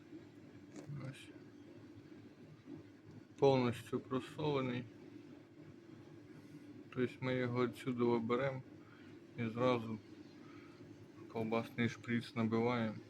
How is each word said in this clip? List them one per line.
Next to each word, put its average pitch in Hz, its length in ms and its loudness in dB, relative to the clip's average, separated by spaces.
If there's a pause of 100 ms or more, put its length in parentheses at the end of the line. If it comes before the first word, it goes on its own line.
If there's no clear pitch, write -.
(1080)
Ось. - 180 -10 (2000)
Повністю 127 640 6
просолений. 131 840 0 (2000)
Тобто 127 320 2
ми 131 140 2
його 123 320 4
відсюди 120 360 0
виберемо 120 600 4 (760)
і 120 80 2
зразу 113 540 4 (1300)
колбасний 113 580 2
шприц - 460 0
набиваємо. 113 600 4 (140)